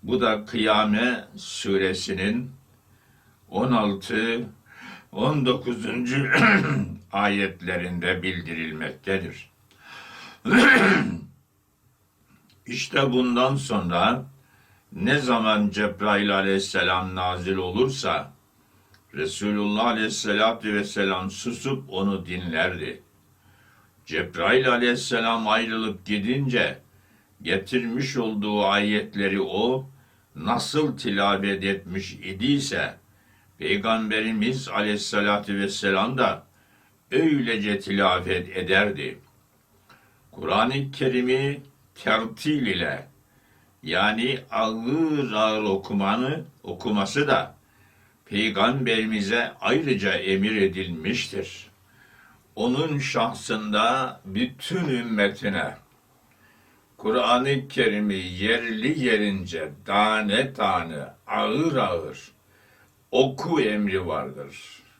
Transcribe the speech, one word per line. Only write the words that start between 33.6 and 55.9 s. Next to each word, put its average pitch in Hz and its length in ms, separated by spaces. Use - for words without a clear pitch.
aleyhissalatü 104 920
vesselam 98 580
da 98 260
öylece 117 680
tilavet 92 800
ederdi. 95 640
Kur'an-ı 127 600
Kerim'i 131 680
tertil 113 720
ile, 82 400
yani 110 560
ağır 120 800
ağır 110 320
okumanı, 104 840
okuması 104 640
da - 280
Peygamberimize 110 1300
ayrıca 107 500
emir 98 500
edilmiştir. 92 1080
Onun 139 440
şahsında 113 1300
bütün 127 640
ümmetine 104 880